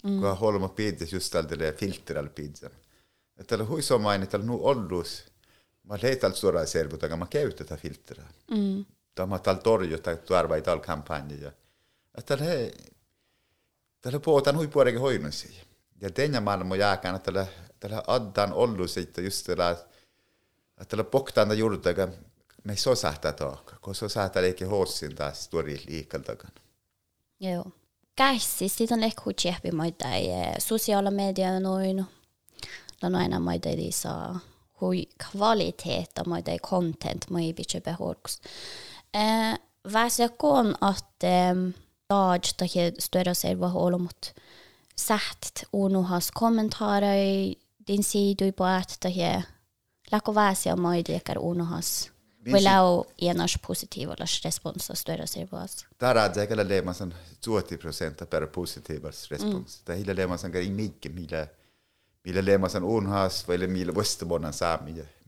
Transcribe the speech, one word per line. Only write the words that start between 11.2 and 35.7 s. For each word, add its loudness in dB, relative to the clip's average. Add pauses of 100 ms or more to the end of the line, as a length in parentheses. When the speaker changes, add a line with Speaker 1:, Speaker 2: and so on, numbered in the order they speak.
Speaker 2:
Että -4
tällä -4
he, -2 (1300)
tällä -4
puhutaan 6
huippuarekin 4
hoinusi. -2 (400)
Ja -6
tänä 0
maailman 0
jääkään, 2
että -8
tällä, -2 (320)
tällä -6
addan 2
ollut 0
sitten -6
just -6
tällä, 2
että -16
tällä -2
poktaan 2
juurta, 2
kun -2 (500)
me -8
ei -4
so 2
sähtää -2
taakka, -8
kun -10
so -6
sähtää 0
eikä 0
hoossin -2
taas -6
tuori -4
liikaltakaan. -10 (840)
Speaker 1:
Joo. -4 (500)
Käsi, 2
siitä 0
on 2
ehkä -2
hutsiehpi -2
muita, -2
eh, -2
sosiaala 0
media 0
noin. 0 (1040)
No, 0
no 2
aina 0
muita -2
ei -2
saa -6 (420)
hui -2 (240)
kvaliteetta, 0